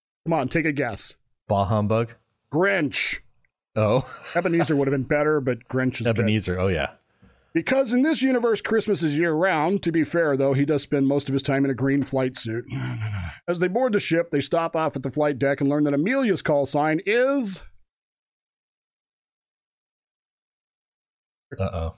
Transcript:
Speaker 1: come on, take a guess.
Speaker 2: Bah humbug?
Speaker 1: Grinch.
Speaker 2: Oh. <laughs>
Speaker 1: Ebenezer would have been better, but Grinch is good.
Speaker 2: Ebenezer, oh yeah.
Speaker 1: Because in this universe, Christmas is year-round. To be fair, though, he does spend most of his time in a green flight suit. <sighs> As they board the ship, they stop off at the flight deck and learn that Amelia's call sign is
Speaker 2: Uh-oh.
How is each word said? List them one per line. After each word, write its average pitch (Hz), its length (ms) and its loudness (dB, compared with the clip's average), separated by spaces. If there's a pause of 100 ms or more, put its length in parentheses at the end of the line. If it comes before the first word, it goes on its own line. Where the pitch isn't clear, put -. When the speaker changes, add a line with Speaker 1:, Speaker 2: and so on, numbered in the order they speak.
(260)
Speaker 1:
come 165 60 -2
on, 139 160 0
take 160 180 0
a 156 60 0
guess. 127 460 -6 (280)
Speaker 2:
Bah 98 200 2
humbug? 107 480 0 (380)
Speaker 1:
Grinch. 175 680 0 (560)
Speaker 2:
Oh. 110 320 2 (220)
<laughs> - 40 -6
Speaker 1:
Ebenezer 170 400 2
would 139 140 2
have 135 40 0
been 135 140 0
better, 151 340 2
but 123 280 -4
Grinch 127 320 -2
is 117 60 -4
good. - 20 2 (100)
Speaker 2:
Ebenezer, 104 400 0
oh 95 100 2
yeah. 78 260 -2 (580)
Speaker 1:
Because 269 400 0
in 247 100 4
this 285 200 0
universe, 240 380 2
Christmas 208 420 0
is 147 160 0
year-round. 170 640 0
To 175 80 -2
be 160 140 2
fair, 160 320 0
though, 135 160 2
he 139 120 2
does 147 200 0
spend 139 240 2
most 143 200 0
of 135 40 -4
his 135 100 0
time 139 220 0
in 135 80 0
a - 20 -6
green 135 300 0
flight 131 320 -2
suit. 117 280 -6 (420)
<sighs> 95 420 -8
As 175 100 -2
they 175 80 2
board 226 260 0
the 208 60 4
ship, 170 320 0
they 147 100 0
stop 165 360 -2
off 160 180 0
at 135 80 -8
the 135 80 -6
flight 151 260 0
deck 139 240 0
and 139 80 2
learn 147 140 2
that 147 100 2
Amelia's 202 500 0
call 143 220 2
sign 156 400 0
is 240 600 0 (4000)
Speaker 2:
Uh-oh. 87 400 -4